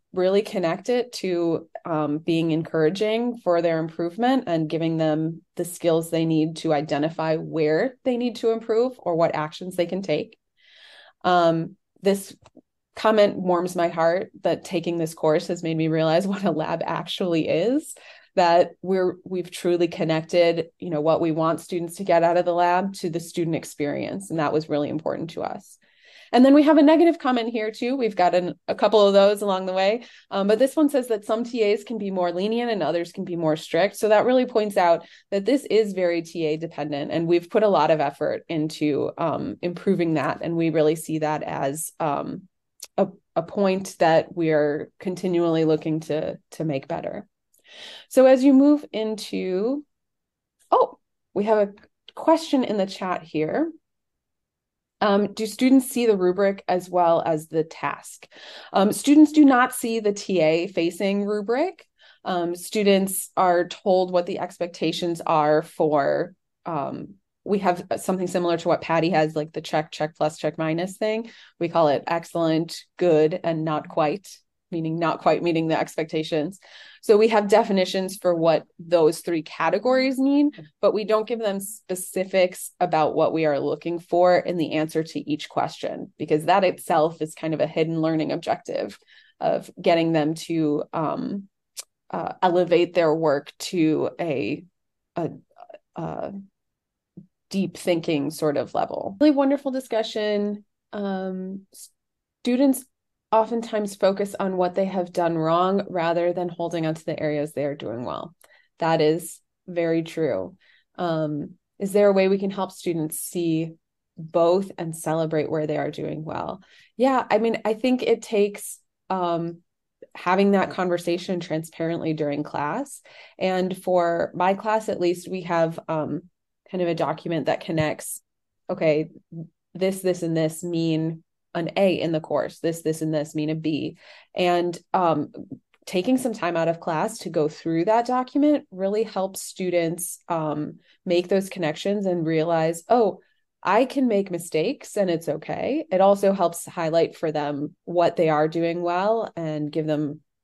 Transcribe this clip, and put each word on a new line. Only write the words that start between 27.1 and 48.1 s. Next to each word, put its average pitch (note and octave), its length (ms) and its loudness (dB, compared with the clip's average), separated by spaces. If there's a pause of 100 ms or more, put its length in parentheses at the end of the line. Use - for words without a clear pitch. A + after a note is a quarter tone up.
comment A#3+ 300 0
here A3 220 -4
too. A#3+ 240 -4
We've A3+ 200 -2
got F3 200 4
an, F3+ 180 0 (140)
a - 80 -4
couple G#3 300 6
of G3+ 80 6
those G3+ 280 6
along F#3+ 240 0
the F#3 80 -4
way. G3+ 300 0 (280)
Um, G3 160 0
but G#3+ 120 4
this C4+ 160 2
one D4+ 140 4
says C4 180 0
that G#3+ 180 -2
some A#3 180 0
T A#3 200 -2
As G3+ 200 2
can A#3 140 -8
be G3+ 140 -6
more F3+ 200 0
lenient A3+ 400 -2
and G3 120 -2
others E3+ 280 -2
can F#3+ 140 -8
be F3 100 -6
more D#3+ 200 0
strict. E3+ 400 0
So G#3+ 140 0
that G#3+ 160 6
really B3+ 200 4
points G#3+ 320 -2
out E3+ 280 4 (260)
that G3+ 140 -2
this C#4 200 2
is G#3 280 2
very F3 280 0
T E3 240 -6
A D3+ 120 0
dependent, D3+ 540 -6
and E3 160 -2
we've F3 220 2
put G#3+ 140 2
a G#3+ 40 6
lot D#3+ 240 4
of D#3 80 2
effort C#3+ 480 -2
into, D3+ 720 -2
um, C#3+ 440 -4
improving E3+ 540 -2
that. D3 260 -2
And E3+ 140 -4
we E3 140 0
really D#3 260 2
see D#3 240 -6
that D3+ 240 -2
as, D3+ 560 -6
um, - 440 -4 (540)
a, G3 100 2 (280)
a E3 80 0
point F#3+ 560 -2
that D#3+ 360 2
we E3 160 0
are D3 480 0
continually E3+ 640 0
looking D#3 360 0
to, - 360 -4 (140)
to - 140 -6
make C#3 220 -4
better. - 380 -8 (840)
So C4 160 8